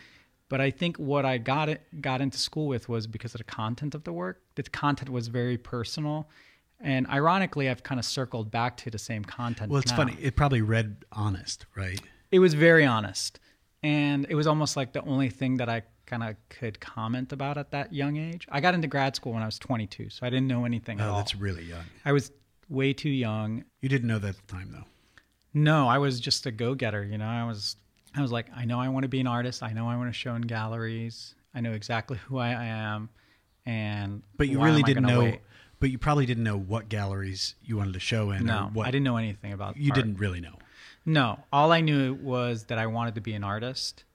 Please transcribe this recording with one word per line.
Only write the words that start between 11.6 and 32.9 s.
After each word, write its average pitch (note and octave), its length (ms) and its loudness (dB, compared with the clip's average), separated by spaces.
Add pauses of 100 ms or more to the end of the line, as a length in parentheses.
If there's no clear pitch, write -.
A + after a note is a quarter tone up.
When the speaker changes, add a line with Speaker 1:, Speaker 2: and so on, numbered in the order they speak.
Speaker 2:
right? F#2+ 260 -6 (300)
Speaker 1:
It F#3 80 8
was F3+ 160 8
very D#3+ 320 10
honest. - 540 0 (420)
And D3 460 2
it - 80 0
was D3+ 100 4
almost D3+ 300 2
like C3 160 -4
the C#3+ 100 -4
only C3+ 260 2
thing C3 300 0
that A#2+ 100 -2
I A#2 140 -2 (240)
kinda A#2 300 -6 (120)
could - 320 -8
comment A#2+ 520 -6
about C#3+ 260 -4
at C#3+ 140 -8
that C#3 200 -6
young C#3+ 240 -2
age. E3 340 -6
I C#3+ 100 -2
got F3+ 140 4
into D#3+ 140 0
grad C3+ 280 0
school B2+ 180 -6
when A2 80 -2
I A2 40 -2
was G#2+ 120 -8
twenty-two, G#2+ 500 -4
so - 180 -12
I B2 40 0
didn't C3 160 2
know A#2+ 180 2
anything A2+ 360 -4
at A2 80 2
Speaker 2:
Oh, G2+ 40 0
Speaker 1:
all. G#2 60 0
Speaker 2:
that's G#2 160 -2
really G2 300 -4
young. E2 200 -12 (200)
Speaker 1:
I C#3+ 80 2
was C#3+ 200 2 (360)
way C3+ 260 0
too D3+ 160 -2
young. A2 540 -2 (180)
Speaker 2:
You C3+ 60 -2
didn't B2+ 200 2
know A2+ 120 0
that G2 100 -4
at F#2+ 60 -6
the - 160 -16
time, F#2 200 -10
though. - 140 -16 (680)
Speaker 1:
No, D3+ 360 4
I B2 100 4
was C3+ 220 2
just - 260 -2
a C3+ 40 -4
go-getter, A2+ 540 -2
you G#2 140 -4
know? G#2+ 80 -4
I A#2 180 -2
was, A2 320 -6 (380)
I C#3+ 80 0
was B2+ 100 0
like, A#2 220 -4
"I B2 100 -6
know A#2+ 160 0
I C3 80 0
wanna C3 200 0
be C3 120 0
an B2+ 60 0
artist. B2 360 -2
I A#2 100 -6
know A2+ 160 -2
I A#2+ 80 0
wanna B2 160 -2
show A#2+ 220 -6
in A#2 80 -2
galleries. A2+ 920 -6 (200)
I B2 60 -6
know A2+ 120 -2
exactly A2 460 -4
who C3+ 200 -8
I A#2+ 120 0 (140)
am, A2 440 -6 (580)